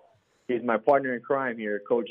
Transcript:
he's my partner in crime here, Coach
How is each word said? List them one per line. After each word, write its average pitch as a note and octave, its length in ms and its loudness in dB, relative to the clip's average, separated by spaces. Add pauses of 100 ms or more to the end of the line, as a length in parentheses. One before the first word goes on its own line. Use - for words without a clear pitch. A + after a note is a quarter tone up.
(460)
he's A#2+ 160 -2
my A#2+ 160 2
partner C#3 360 2
in A#2 60 -6
crime C3 380 -2
here, G#2 280 -4
Coach A#2 240 0